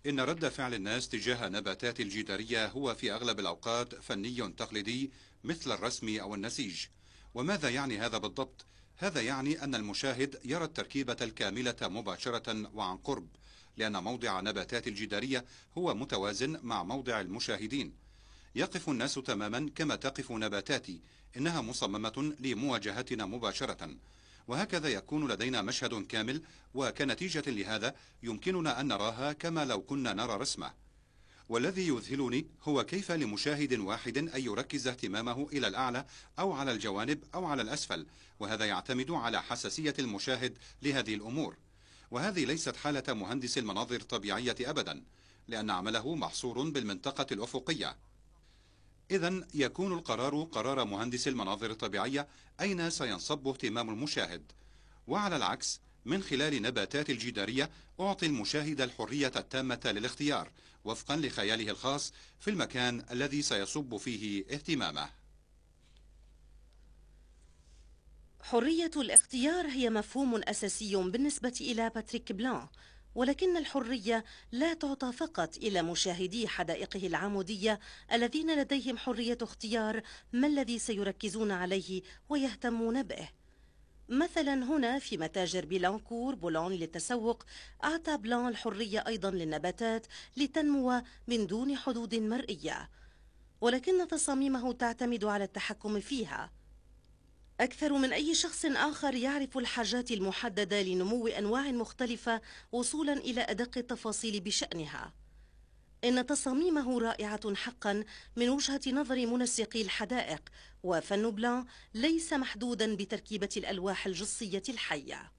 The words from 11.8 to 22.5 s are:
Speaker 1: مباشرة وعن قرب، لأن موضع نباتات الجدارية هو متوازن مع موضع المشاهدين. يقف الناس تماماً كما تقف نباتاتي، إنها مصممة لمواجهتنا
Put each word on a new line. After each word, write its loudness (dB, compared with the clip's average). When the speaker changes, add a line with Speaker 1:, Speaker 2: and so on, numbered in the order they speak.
Speaker 1:
مباشرة -2
وعن -2
قرب، -4
لأن 0
موضع 0
نباتات -2
الجدارية -2
هو 2
متوازن 0
مع -2
موضع 0
المشاهدين. -2
يقف 0
الناس 2
تماماً -2
كما 0
تقف -4
نباتاتي، -2
إنها 0
مصممة -2
لمواجهتنا 0